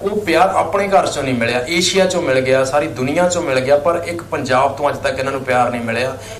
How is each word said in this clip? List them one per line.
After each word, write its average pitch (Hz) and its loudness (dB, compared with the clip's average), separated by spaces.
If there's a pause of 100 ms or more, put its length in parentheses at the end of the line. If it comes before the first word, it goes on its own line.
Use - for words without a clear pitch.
ਉਹ 208 -2
ਪਿਆਰ 170 2
ਆਪਣੇ 190 0
ਘਰ 190 4
ਚੋਂ 147 -4
ਨਹੀਂ 135 -2
ਮਿਲਿਆ, 120 0
ਏਸ਼ੀਆ 185 2
ਚੋਂ 180 0
ਮਿਲ 131 2
ਗਿਆ, 131 2
ਸਾਰੀ 147 0
ਦੁਨੀਆ 147 0
ਚੋਂ 175 -2
ਮਿਲ 135 0
ਗਿਆ, 139 4
ਪਰ 170 0
ਇੱਕ 170 -6
ਪੰਜਾਬ 139 0
ਤੋਂ 147 0
ਅੱਜ 135 -4
ਤੱਕ 135 -2
ਇਹਨਾਂ 135 -2
ਨੂੰ 135 -4
ਪਿਆਰ 123 2
ਨਹੀਂ 120 -4
ਮਿਲਿਆ। 117 -4 (220)